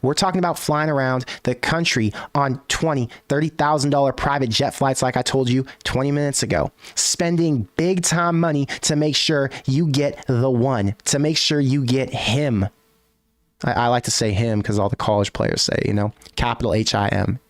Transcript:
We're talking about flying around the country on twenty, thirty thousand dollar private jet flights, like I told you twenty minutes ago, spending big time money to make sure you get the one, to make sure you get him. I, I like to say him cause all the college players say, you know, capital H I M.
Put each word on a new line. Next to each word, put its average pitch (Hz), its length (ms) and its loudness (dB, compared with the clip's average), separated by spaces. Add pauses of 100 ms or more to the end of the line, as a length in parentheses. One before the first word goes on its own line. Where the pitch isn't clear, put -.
We're 131 120 0
talking 185 260 0
about 175 200 0
flying 151 300 0
around 131 360 0 (180)
the 123 120 0
country 131 580 0 (220)
on 139 320 0
twenty, 139 420 -2 (200)
thirty 151 200 0
thousand 147 420 0
dollar 139 220 2
private 139 360 -2
jet 139 240 0
flights, 135 280 0
like 127 160 0
I 123 40 0
told 131 280 0
you 127 160 2 (180)
twenty 135 280 0
minutes 143 320 0
ago, 90 280 0 (240)
spending 170 800 0
big 180 280 0
time 170 360 0
money 151 260 2 (160)
to - 140 0
make 151 200 2
sure 139 340 2 (160)
you 143 220 2
get 143 400 -2
the 127 220 2
one, 120 460 2 (100)
to - 140 0
make 151 180 2
sure 151 220 0
you 139 260 2
get 127 280 0
him. 113 540 0 (960)
I, 120 100 0
I 120 140 2
like 120 160 2
to - 80 -4
say 113 200 0
him 107 300 0
cause 104 180 -2
all 101 100 2
the - 60 -2
college 104 380 0
players - 280 -2
say, - 240 0
you - 80 0
know, 104 200 0 (220)
capital 117 380 0
H 110 200 0
I 104 140 2
M. 101 320 0 (100)